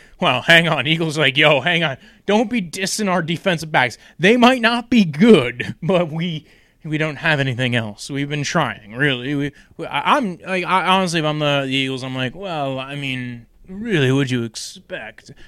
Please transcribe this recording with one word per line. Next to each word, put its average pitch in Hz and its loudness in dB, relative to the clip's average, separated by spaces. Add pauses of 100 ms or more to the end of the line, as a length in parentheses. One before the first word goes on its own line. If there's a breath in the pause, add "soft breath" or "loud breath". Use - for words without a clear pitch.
(200 loud breath)
well, 127 0
hang 170 6
on." 143 -2
Eagles 160 -2
are 156 0
like, 135 2
"Yo, 151 6
hang 170 0
on. 143 -2 (300 soft breath)
Don't 214 2
be 233 -4
dissing 185 -4
our 180 0
defensive 160 -4
backs. 127 0 (180 soft breath)
They 196 4
might 247 6
not 233 -2
be 233 6
good, 143 4
but 170 0
we, 165 -6 (380 soft breath)
we 156 -4
don't 151 -4
have 151 0
anything 127 0
else. 110 -6
We've 143 -6
been 147 -4
trying, 113 -2
really." 131 -2
We, 143 -2 (240 soft breath)
we, 160 -10
I, 190 0
I'm, 202 -4
like, 180 -4
I, 170 0
honestly, 185 2
if 151 0
I'm 151 -2
the, 143 0
the 131 -2
Eagles, 131 -2
I'm 131 -8
like, 127 -6
"Well, 151 -6
I 135 -12
mean, 127 -8 (200)
really, 185 0
what'd 135 0
you 123 -2
expect?" - -14 (160 soft breath)